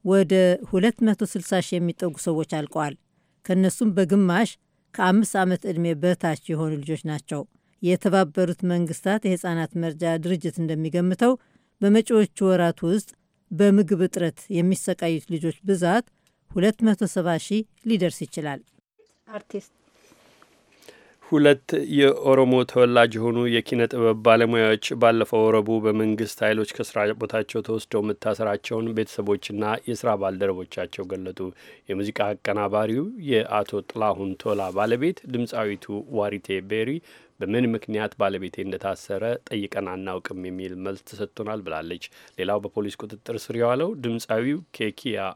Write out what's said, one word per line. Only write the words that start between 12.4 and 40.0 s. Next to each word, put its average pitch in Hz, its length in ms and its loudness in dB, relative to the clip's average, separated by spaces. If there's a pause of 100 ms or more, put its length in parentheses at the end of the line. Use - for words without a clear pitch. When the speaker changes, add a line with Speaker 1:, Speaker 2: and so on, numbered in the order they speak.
Speaker 1:
ወራት 175 380 2
ውስጥ 185 280 0 (400)
በምግብ 196 520 4
እጥረት 175 380 -2 (100)
የሚሰቃዩት 175 800 0
ልጆች 165 340 -4
ብዛት 190 440 2 (440)
ሁለት 196 320 2
መቶ 220 260 4
ሰባ 165 300 0
ሺህ 214 240 -2 (220)
ሊደርስ 185 360 0
ይችላል። 147 400 -8 (680)
Speaker 2:
አርቲስት 208 420 -12 (1600)
Speaker 3:
ሁለት 143 360 4 (220)
የኦሮሞ 135 640 4 (120)
ተወላጅ 120 460 4
የሆኑ 117 340 -2
የኪነ 117 400 0
ጥበብ 113 340 2
ባለሙያዎች 113 720 4
ባለፈው 113 540 4
ረቡዕ 110 320 2
በመንግስት 107 600 0
ኃይሎች 107 320 0
ከስራ 104 400 -4
ቦታቸው 110 500 -4
ተወስደው 110 400 -4
መታሰራቸውን 107 920 -4
ቤተሰቦችና 104 760 -4 (120)
የስራ 120 340 -2
ባልደረቦቻቸው 95 880 -6
ገለጡ። 92 340 -10 (460)
የሙዚቃ 101 380 -6
አቀናባሪው 104 840 -2 (180)
የአቶ 107 580 0
ጥላሁን 98 560 -2
ቶላ 101 320 -2
ባለቤት 117 580 0
ድምፃዊቱ 113 580 -4 (260)
ዋሪቴ 101 520 -4
ቤሪ 110 260 -4 (460)
በምን 113 320 0
ምክንያት 107 460 -4
ባለቤቴ 95 460 -2
እንደታሰረ 98 640 -6 (200)
ጠይቀን 101 440 -6
አናውቅም 92 540 -10